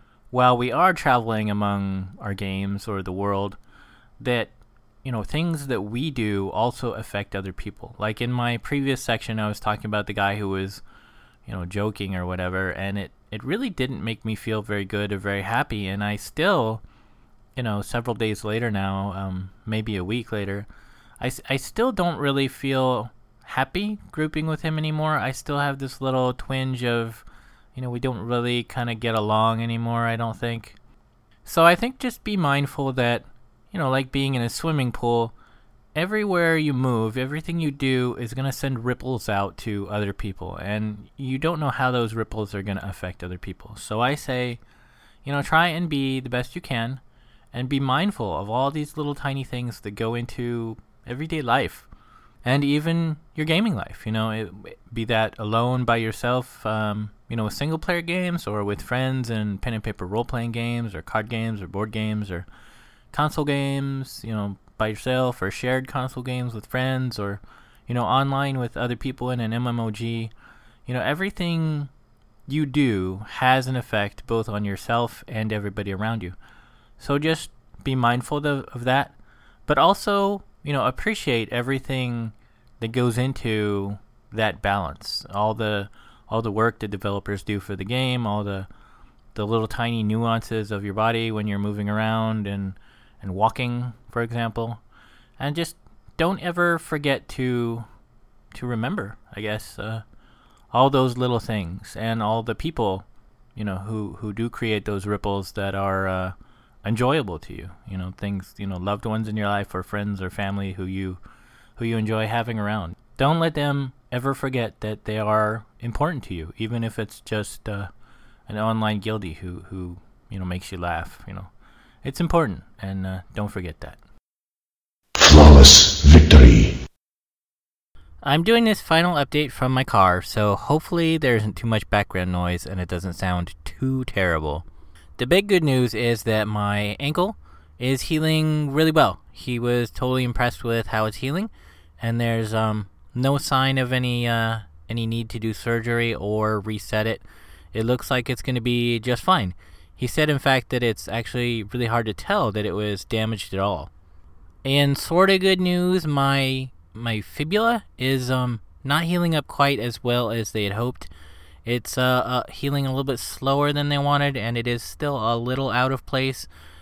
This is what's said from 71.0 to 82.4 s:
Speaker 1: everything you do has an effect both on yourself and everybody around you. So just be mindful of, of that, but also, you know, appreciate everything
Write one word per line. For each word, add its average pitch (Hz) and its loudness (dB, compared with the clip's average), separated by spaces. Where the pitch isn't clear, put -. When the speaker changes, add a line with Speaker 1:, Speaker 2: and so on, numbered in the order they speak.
Speaker 1:
everything 160 -2
you 147 0
do 107 0
has 131 2
an 131 -2
effect 104 -4
both 113 0
on 104 -4
yourself 117 -2
and 110 -4
everybody 101 -4
around 107 -4
you. 90 -10
So 143 -2
just 160 -2
be 135 -2
mindful 127 0
of, 143 0
of 120 -12
that, 131 2
but 147 2
also, 202 2
you 147 -6
know, 127 0
appreciate 117 -2
everything 123 -4